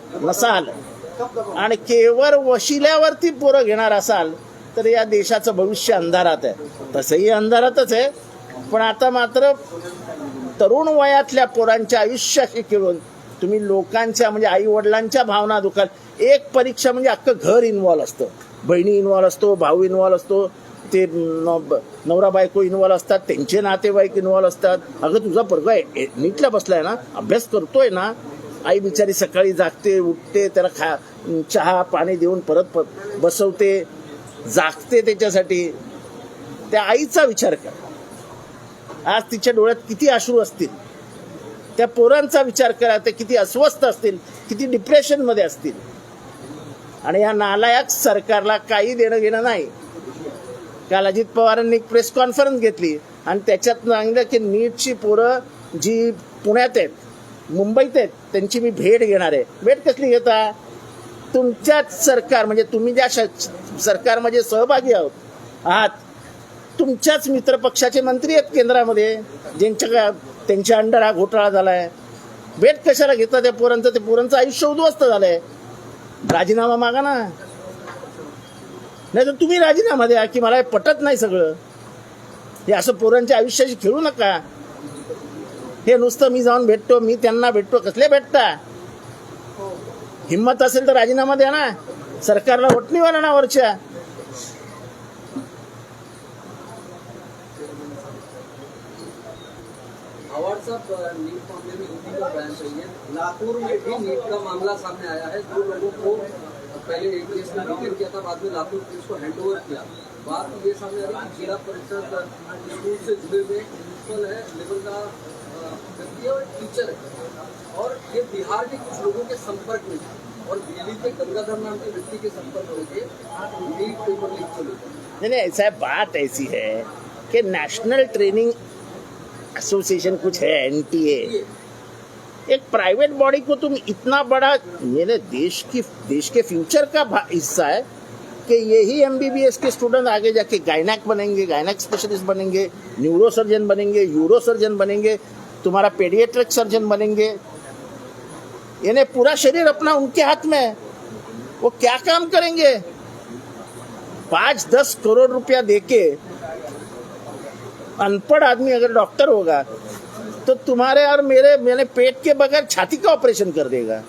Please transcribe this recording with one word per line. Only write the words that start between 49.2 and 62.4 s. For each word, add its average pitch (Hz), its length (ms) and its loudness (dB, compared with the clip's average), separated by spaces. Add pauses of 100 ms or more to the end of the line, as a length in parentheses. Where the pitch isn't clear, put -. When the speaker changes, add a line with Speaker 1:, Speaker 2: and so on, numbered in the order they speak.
Speaker 1:
नाही. 202 240 -2 (1200)
काल 190 180 2
अजित 208 180 0
पवारांनी 226 500 4
एक 226 120 -2
प्रेस 233 240 2
कॉन्फरन्स 254 500 2
घेतली 175 380 0 (260)
आणि 185 220 0
त्याच्यात 226 280 2
सांगितलं 226 480 0
की 240 160 0
नीटची 233 540 -2
पोरं 226 460 2 (420)
जी 226 300 0
पुण्यात 233 640 0
आहेत, 170 140 2 (600)
मुंबईत 214 460 2
आहेत, 233 120 4
त्यांची 196 520 -4
मी 233 100 0
भेट 214 300 2
घेणार 190 340 2
आहे. 131 100 2 (200)
भेट 254 260 2
कसली 262 200 2
घेता? 226 420 4 (840)
तुमच्याच 262 720 0
सरकार, 240 400 4